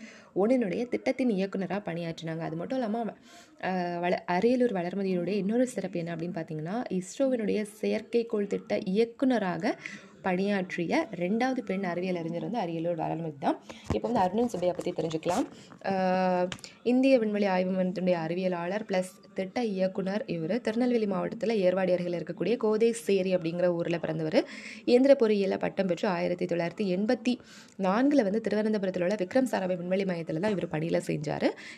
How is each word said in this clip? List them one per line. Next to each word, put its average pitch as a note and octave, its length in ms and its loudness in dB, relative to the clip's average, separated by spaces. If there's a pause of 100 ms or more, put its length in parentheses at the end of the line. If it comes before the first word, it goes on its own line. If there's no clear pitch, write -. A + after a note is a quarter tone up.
(340)
ஒன்னினுடைய A3 540 2
திட்டத்தின் C4 420 0
இயக்குனரா F#3+ 540 -2
பணியாற்றினாங்க. E3 560 -6
அது D#3+ 160 -4
மட்டும் G3+ 220 -4
இல்லாம, A#3 240 -2 (580)
அஹ், F3 400 -2
வள-, F3 260 0
அரியலூர் A#3 460 2
வளர்மதியினுடைய F#3 640 -2
இன்னொரு A3 300 2
சிறப்பு F#3 320 -6
என்ன E3+ 160 -4
அப்படின்னு E3+ 220 -6
பார்த்தீங்கன்னா, E3 460 -6 (100)
இஸ்ரோவினுடைய G#3 800 0
செயற்கைக்கோள் A3 720 -2
திட்ட F#3+ 380 -2
இயக்குனராக G#3 920 0 (480)
பணியாற்றிய F#3+ 880 0
ரெண்டாவது A3+ 500 0
பெண் G3 240 -4
அறிவியல் F3+ 320 -2
அறிஞர் E3 260 -4
வந்து F#3 160 -4
அரியலூர் E3+ 380 -2
வளர்மதி D#3+ 420 -4
தான். G#3 180 -2 (360)
இப்போ G#3+ 160 -2
வந்து A#3 120 2
அருணன் G3+ 280 2
சுப்பையா F3 260 0
பத்தி - 160 -4
தெரிஞ்சுக்கலாம். E3 560 0 (360)
அஹ், F#3 640 2 (360)
இந்திய C4 360 6
விண்வெளி G#3 280 2
ஆய்வு F#3 260 2
மையத்தினுடைய F3+ 440 0
அறிவியலாளர் F3+ 680 -2
பிளஸ் F#3 260 -2 (240)
திட்ட G3 300 -2
இயக்குனர் F#3+ 640 -2
இவரு. E3 340 -2
திருநெல்வேலி A#3 460 0
மாவட்டத்துல F#3+ 500 -2
ஏர்வாடி F#3 360 4
அருகில் F3 200 0
இருக்கக்கூடிய E3+ 440 -2
கோதைசேரி G#3+ 760 2
அப்படிங்கிற E3+ 320 0
ஊர்ல E3+ 320 0
பிறந்தவர். D#3+ 400 0 (460)
இயந்திர C4 300 8
பொறியியல G3+ 440 2
பட்டம் F3+ 280 -2
பெற்று F3 220 0
ஆயிரத்தி F3 380 0
தொள்ளாயிரத்தி E3+ 420 -2
எண்பத்தி A#3 460 0 (440)
நான்குல A#3+ 440 4
வந்து G3+ 180 0
திருவனந்தபுரத்துல G#3 640 0
உள்ள F3 120 0
விக்ரம் G#3+ 360 0
சாராபாய் F#3 260 -2
விண்வெளி F3+ 280 -2
மையத்துல E3 360 -4
தான் G#3+ 100 0
இவர் F3 180 -2
பணியில E3 320 0
செஞ்சாரு. D#3 500 -2 (280)